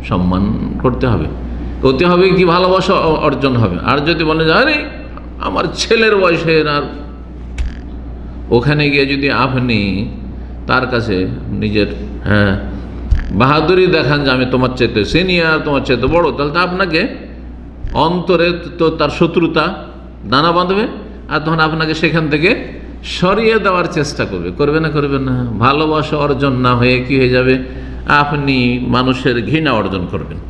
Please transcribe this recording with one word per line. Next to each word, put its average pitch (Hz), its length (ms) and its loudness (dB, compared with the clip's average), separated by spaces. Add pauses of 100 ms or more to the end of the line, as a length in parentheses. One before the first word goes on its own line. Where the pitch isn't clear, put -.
সম্মান 90 760 0
করতে 127 260 0
হবে। 92 180 0 (560)
করতে 131 240 4
হবে 180 240 6
কি 185 160 4
ভালোবাসা 185 480 4
অ-, 156 220 2
অর্জন 135 400 0
হবে। 101 300 2
আর 139 140 2
যদি 160 240 0
বলে 160 220 2
যে, 160 80 4
"আরে, 294 320 2 (540)
আমার - 240 -2 (100)
ছেলের 220 440 2
বয়সের", 160 500 2
আর 147 140 0 (1700)
ওখানে 143 400 2
গিয়ে 139 160 2
যদি 139 260 0
আপনি 117 760 0 (580)
তার 127 200 0
কাছে 107 400 -2 (240)
নিজের, 104 360 0 (360)
হ্যাঁ, 101 360 2 (720)
বাহাদুরি 156 560 4
দেখান 147 360 2
যে, 135 80 2
"আমি 127 200 2
তোমার 127 240 2
চাইতে 110 300 2
senior, 165 600 2
তোমার 143 160 0
চাইতে 123 260 0
বড়", 160 240 4
তাহলে 143 200 -2
তো 165 80 0
আপনাকে 180 480 0 (840)
অন্তরে 170 580 2 (260)
তো 160 120 4
তার 160 200 0
শত্রুতা 165 640 0 (560)
দানা 147 220 4
বাঁধবে, 185 360 2 (420)
আর 151 100 0
তখন 160 200 0
আপনাকে 156 340 0
সেখান 156 360 0
থেকে 156 440 0 (300)
সরিয়ে 220 560 2
দেওয়ার 185 320 0
চেষ্টা 139 340 -2
করবে। 90 260 -4
করবে 147 280 0
না, 160 100 0
করবে 143 300 0
না? 127 260 -2 (140)
ভালোবাসা 151 580 0
অর্জন 143 360 2
না 123 220 2
হয়ে 123 320 2
কি 139 100 2
হয়ে 131 120 4
যাবে? 127 540 0 (240)
আপনি 139 800 2
মানুষের 123 580 0
ঘৃণা 147 260 0
অর্জন 95 400 -2
করবেন। 78 260 -8 (120)